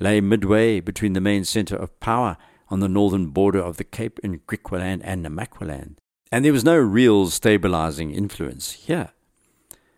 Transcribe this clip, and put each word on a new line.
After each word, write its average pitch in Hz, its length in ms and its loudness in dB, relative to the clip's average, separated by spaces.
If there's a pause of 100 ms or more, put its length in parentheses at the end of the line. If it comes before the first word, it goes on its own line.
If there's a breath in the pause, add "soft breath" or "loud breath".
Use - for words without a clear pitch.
lay 104 200 2
midway 104 600 2
between 98 320 -2
the 92 80 0
main 101 240 0
centre 98 320 -4
of - 240 -10
power 117 380 -2 (300 soft breath)
on 95 120 -2
the 98 80 0
northern 95 400 2
border 95 320 2
of 87 160 -6
the - 80 -10
Cape - 380 -10
in 92 180 -8
Griqualand 92 640 -8
and 90 220 -6
Namaqualand, 76 680 -12 (340)
and 120 120 0
there 151 100 4
was 123 120 0
no 165 140 4
real 107 480 6
stabilising 82 880 0
influence 87 580 -8
here. 160 380 -6 (880 soft breath)